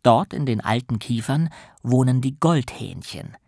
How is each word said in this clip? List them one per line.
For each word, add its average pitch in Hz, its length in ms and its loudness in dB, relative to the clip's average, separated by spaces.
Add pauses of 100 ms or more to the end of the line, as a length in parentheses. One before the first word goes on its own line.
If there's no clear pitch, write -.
Dort 127 320 4
in 143 140 -2
den 113 140 0
alten 117 360 -2
Kiefern 135 520 -2 (340)
wohnen 127 380 2
die 131 180 -6
Goldhähnchen - 960 -4 (100)